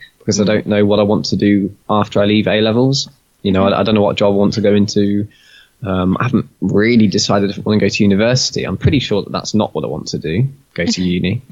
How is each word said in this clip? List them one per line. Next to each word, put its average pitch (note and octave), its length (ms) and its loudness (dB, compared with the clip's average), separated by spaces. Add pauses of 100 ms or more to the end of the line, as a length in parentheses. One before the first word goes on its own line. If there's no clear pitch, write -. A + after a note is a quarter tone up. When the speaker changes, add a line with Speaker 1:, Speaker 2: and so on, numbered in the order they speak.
(180)
Speaker 1:
because G2+ 220 -2
I G#2 40 2
Speaker 2:
Mm. - 20 0
Speaker 1:
don't G#2+ 200 0
know G#2 200 2
what G#2 120 2
I G#2+ 40 4
want G#2 240 0
to - 100 -2
do G2+ 380 2 (160)
after G#2 300 0
I G2+ 60 4
leave G#2+ 200 2
A-levels. A2 640 0 (340)
You G2+ 100 0
know, F#2+ 120 2
Speaker 2:
Mm. G2 100 2
Speaker 1:
I, - 60 0
I - 20 2
don't G#2+ 120 0
know G#2 80 4
what F2 140 0
job G2+ 160 2
I G2 40 2
want G2+ 180 2
to G#2 80 -4
go G#2 120 4
into. G2+ 520 0 (560)
Um, F#2 380 -2
I F#2+ 40 -2
haven't A2 240 -2 (120)
really G#2+ 480 2
decided G2+ 420 0
if G2 80 -10
I - 40 -10
wanna G#2+ 180 0
go G2 80 2
to - 140 -2
university. G#2+ 640 0
I'm F#2 140 -6
pretty D3+ 220 2
sure G#2 220 -2
that - 100 -12
that's - 220 -8
not G#2+ 200 -2
what D2 100 -4
I A#1 40 -6
want D2 200 -8
to E2+ 100 -6
do, F#2 280 -2 (280)
go E2+ 120 -4
to E2 40 -2
Speaker 2:
Okay. F#2 120 -4
Speaker 1:
uni, F2+ 500 -2